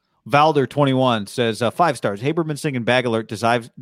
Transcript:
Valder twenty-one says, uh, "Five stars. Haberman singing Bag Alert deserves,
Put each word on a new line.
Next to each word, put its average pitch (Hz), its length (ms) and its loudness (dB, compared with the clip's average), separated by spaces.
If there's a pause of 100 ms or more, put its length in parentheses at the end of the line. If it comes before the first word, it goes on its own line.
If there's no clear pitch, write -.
(280)
Valder 147 400 4
twenty-one 131 600 0
says, 113 340 -2
uh, 113 80 0
"Five 160 260 0
stars. 101 240 -4
Haberman 156 380 -4
singing 131 260 -4
Bag 123 220 2
Alert 113 200 -2
deserves, 117 440 -2 (120)